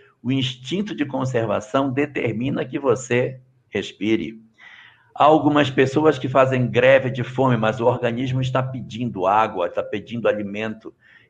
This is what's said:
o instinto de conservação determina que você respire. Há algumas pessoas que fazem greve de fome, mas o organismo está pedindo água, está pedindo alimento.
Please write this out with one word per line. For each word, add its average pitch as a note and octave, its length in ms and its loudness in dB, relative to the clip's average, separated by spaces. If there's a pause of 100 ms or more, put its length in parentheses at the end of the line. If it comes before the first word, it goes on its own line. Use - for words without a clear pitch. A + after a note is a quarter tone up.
(220)
o A#2+ 100 -2
instinto E3 640 -4
de D3 80 -2
conservação C3 880 -2
determina C#3 720 -4
que C3+ 140 -8
você C3 600 0 (300)
respire. G2 720 -4 (720)
Há C#3 100 2
algumas D3 460 4
pessoas D3 480 2
que C#3 100 -6
fazem B2+ 420 2
greve B2+ 400 4
de B2 120 -4
fome, B2+ 360 2
mas A2 220 0
o A#2 60 2
organismo B2 540 0
está B2+ 220 0
pedindo G#2 640 -6
água, G2 400 2
está G2 160 -4
pedindo G#2+ 440 -6
alimento. G#2 680 -4 (360)